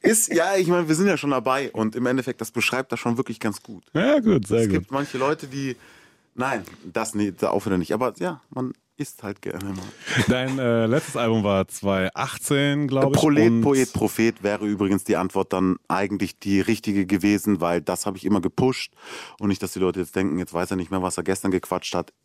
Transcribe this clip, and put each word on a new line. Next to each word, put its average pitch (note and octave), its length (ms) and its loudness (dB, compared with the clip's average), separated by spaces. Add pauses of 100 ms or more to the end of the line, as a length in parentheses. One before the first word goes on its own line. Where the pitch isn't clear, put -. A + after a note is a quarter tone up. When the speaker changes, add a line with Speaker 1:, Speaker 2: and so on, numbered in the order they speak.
Speaker 1:
ist, - 320 4
ja, F3 240 2
ich F3+ 100 2
meine, F3 200 2
wir D#3 80 2
sind F#3+ 120 2
ja E3+ 100 2
schon C#3+ 120 -2
dabei C3 420 0
und A2 240 -2
im B2 120 -2
Endeffekt, B2+ 340 -2
das A#2+ 100 -8
beschreibt B2 400 -2
das A#2 80 -4
schon A#2 180 0
wirklich B2 220 -6
ganz A2 220 -4
gut. - 320 -18
Speaker 2:
Ja, C4 260 4
gut, F3+ 280 2
sehr A2+ 140 2
Speaker 1:
Es A2+ 60 4
Speaker 2:
gut. F#2+ 120 2
Speaker 1:
gibt F#2 120 -8
manche C#3 280 -4
Leute, D3 280 -2
die, C3+ 280 -6 (580)
nein, A#2+ 300 -4 (280)
das A2+ 220 -4
nie, G#2 180 0
da F2+ 200 -2
auch G2+ 160 -2
wieder F#2 100 2
nicht, E2+ 160 -2
aber A#2 240 -2
ja, F3 320 -6
man B2+ 240 -6 (240)
isst - 260 -10
halt G#2 200 -10
gerne F2+ 200 -8
mal. G2 640 -4
Speaker 2:
Dein, C3 320 0
äh, A#2 280 2
letztes C3+ 280 0
Album A2+ 280 2
war G2 240 2
zwei F#2+ 480 0
achtzehn, C#3+ 720 0
glaub C3+ 280 2
ich, D3 60 4
Speaker 1:
Prolet, D3 280 6
Speaker 2:
und A2+ 120 4
Speaker 1:
Poet, C3 320 4
Prophet A2+ 500 0
wäre G#2 220 0
übrigens G2+ 400 2
die G2+ 100 2
Antwort F#2 380 -2
dann F#2 240 2 (100)
eigentlich G2 520 -2
die G2 220 2
richtige G2+ 440 0
gewesen, G2 560 2
weil E2+ 200 2
das F2+ 260 -4
habe F#2+ 100 -6
ich - 80 -12
immer F#2+ 160 2
gepusht - 520 -2 (460)
und G#2+ 80 -2
nicht, G2 160 0
dass F2+ 100 -6
die F#2 60 -8
Leute F#2 220 0
jetzt - 140 -6
denken, F#2 240 0
jetzt F2+ 140 -8
weiß F2 180 -2
er G2 40 -2
nicht F2+ 160 -6
mehr, F#2 120 -2
was F2+ 140 -2
er F2 60 -4
gestern F#2+ 280 -2
gequatscht F#2 420 -4
hat. F2 180 -4 (140)